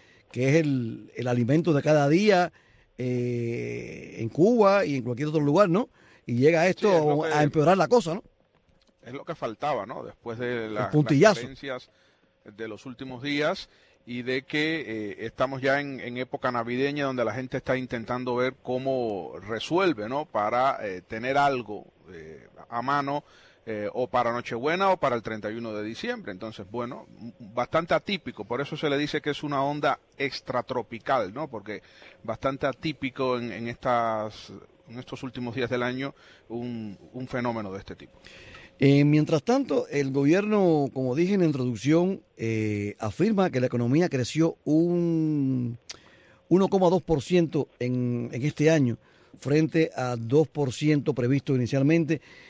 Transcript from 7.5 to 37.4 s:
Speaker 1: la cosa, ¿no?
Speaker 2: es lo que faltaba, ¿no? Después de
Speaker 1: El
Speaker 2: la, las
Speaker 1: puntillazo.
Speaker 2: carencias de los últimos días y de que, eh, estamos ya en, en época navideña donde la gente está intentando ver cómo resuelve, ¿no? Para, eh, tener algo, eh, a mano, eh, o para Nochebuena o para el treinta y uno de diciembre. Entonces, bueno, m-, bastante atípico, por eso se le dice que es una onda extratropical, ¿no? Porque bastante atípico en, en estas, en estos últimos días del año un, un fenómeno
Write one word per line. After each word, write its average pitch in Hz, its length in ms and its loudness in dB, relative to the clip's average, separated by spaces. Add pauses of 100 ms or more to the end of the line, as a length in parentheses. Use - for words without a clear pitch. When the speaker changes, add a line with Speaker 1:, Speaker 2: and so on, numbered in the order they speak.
Speaker 1:
la 165 100 4
cosa, 165 280 2
¿no? 220 80 -10 (800)
Speaker 2:
es 123 100 -16
lo 135 100 -10
que 165 120 -8
faltaba, 123 500 -4
¿no? 123 180 -10
Después 113 360 -12
de 120 260 -4
Speaker 1:
El 107 80 -8
Speaker 2:
la, 107 80 -2
las 101 80 -2
Speaker 1:
puntillazo. 151 520 4
Speaker 2:
carencias 131 500 -12 (520)
de 107 240 -12
los 107 200 -12
últimos 127 340 -12
días 147 480 -2 (380)
y 120 160 -8
de 127 200 -2
que, 156 380 -2 (300)
eh, 95 140 -10
estamos 131 360 -4
ya 135 180 2
en, 139 200 -8
en 120 180 -10
época 127 340 -4
navideña 127 540 -2
donde 127 180 0
la 107 100 -2
gente 131 240 -6
está 127 200 -2
intentando 123 580 -6
ver 127 280 0
cómo 123 720 -4 (140)
resuelve, 113 640 0
¿no? 143 160 -4
Para, 120 580 0
eh, 92 180 -6
tener 120 360 -4
algo, 127 480 -2 (260)
eh, 78 360 -18 (220)
a 120 120 -6
mano, 139 420 -2 (440)
eh, 104 260 -6
o 127 140 -2
para 120 240 0
Nochebuena 139 580 -2
o 185 80 2
para 127 180 0
el 117 60 -2
treinta 110 300 -6
y 110 60 -8
uno 117 160 -8
de 104 100 -6
diciembre. 190 480 -8
Entonces, 104 400 -12
bueno, 120 340 -8 (140)
m-, 117 140 -14 (200)
bastante 160 400 0
atípico, 147 520 -4
por 123 160 -4
eso 143 140 -8
se 151 140 -2
le 139 80 2
dice 147 240 -2
que - 100 -6
es - 120 -6
una 143 200 -2
onda 147 360 0 (180)
extratropical, 120 1160 -2
¿no? 151 140 -8
Porque 104 340 -10 (420)
bastante 135 420 -4
atípico 135 720 -4
en, 120 140 -6
en 113 160 -8
estas, 117 840 -2 (360)
en 113 120 -16
estos - 240 -14
últimos 120 320 -8
días 123 140 -2
del 123 140 0
año 131 300 -4 (360)
un, 117 480 -8 (160)
un 127 140 -10
fenómeno 117 440 -4